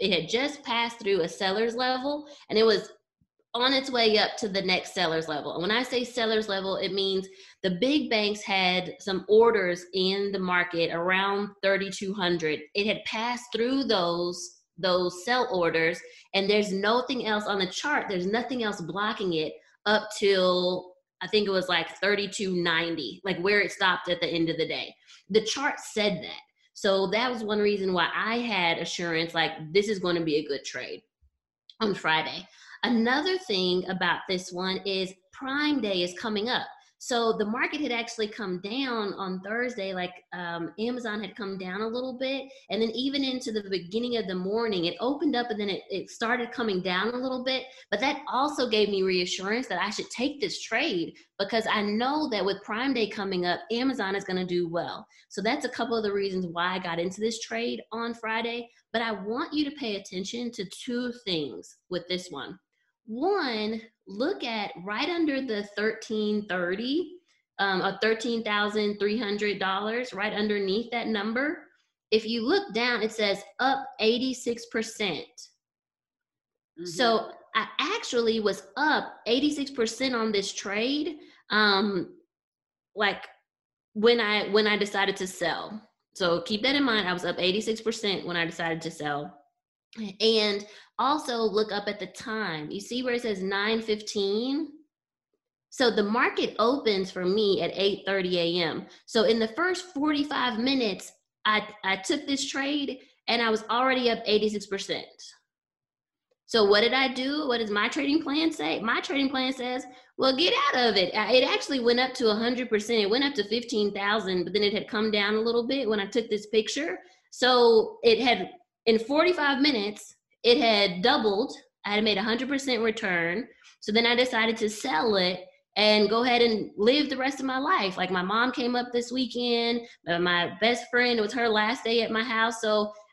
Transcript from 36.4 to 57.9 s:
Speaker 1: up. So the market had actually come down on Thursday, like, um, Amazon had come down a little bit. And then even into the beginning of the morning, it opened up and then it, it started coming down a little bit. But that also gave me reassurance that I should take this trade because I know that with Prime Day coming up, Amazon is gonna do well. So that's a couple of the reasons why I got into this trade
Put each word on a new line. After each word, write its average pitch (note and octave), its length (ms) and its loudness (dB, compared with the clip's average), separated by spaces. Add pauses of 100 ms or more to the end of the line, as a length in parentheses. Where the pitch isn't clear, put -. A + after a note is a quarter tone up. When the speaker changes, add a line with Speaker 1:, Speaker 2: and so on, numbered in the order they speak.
Speaker 1:
up. A#3 180 -2 (360)
So A#3 300 0
the G3+ 140 0
market C#4+ 340 -2
had B3+ 120 -2
actually A3+ 360 -4
come F#3 320 -6
down A3 540 -4
on F#3 260 -6
Thursday, G#3+ 540 -4
like, F3+ 180 -4 (220)
um, E3+ 440 -6
Amazon A3+ 440 -4
had G3 120 -10
come G3 220 -8
down F#3 240 -6
a A3 80 -4
little B3 300 -6
bit. C4 260 -4 (240)
And G3+ 140 0
then A3+ 80 0
even C4+ 340 -2
into B3+ 280 -4
the G3+ 180 -4
beginning G#3+ 480 -2
of G3+ 80 -2
the F#3 80 -4
morning, F#3+ 500 -2
it E3+ 160 -2
opened C#4+ 340 0
up A#3+ 140 -2
and G#3 100 -4
then G3+ 120 -2
it, E3+ 180 -4
it F3+ 220 -6
started A#3 420 -2
coming G#3 300 -2
down F#3+ 320 0
a - 20 -4
little B3+ 260 -4
bit. C4 220 -2 (260)
But G#3+ 100 -2
that C#4+ 200 0 (100)
also C4+ 380 0
gave G#3+ 220 4
me G3 120 2
reassurance F#3+ 640 0
that F3+ 120 -2
I G3 80 0
should G#3+ 220 -6
take C#4+ 320 -2
this F3+ 180 -4
trade A3 540 -2 (240)
because G#3+ 280 0
I G3 140 2
know B3 520 0
that G3 120 0
with F#3+ 180 0
Prime A#3+ 300 -2
Day A3+ 160 0
coming G3 380 -2
up, E3+ 140 0 (120)
Amazon A#3 420 0
is G3 100 -2
gonna F#3 200 -2
do F3 240 -2
well. E3 380 -6 (240)
So - 100 -8
that's B3+ 240 -2
a A#3+ 60 -4
couple A#3 260 -2
of A3 80 -2
the G3+ 80 0
reasons F#3+ 340 -2
why E3+ 280 -2
I F#3+ 60 -4
got E3+ 180 -4
into F#3 240 -4
this A3+ 180 -2
trade A#3 400 -6 (120)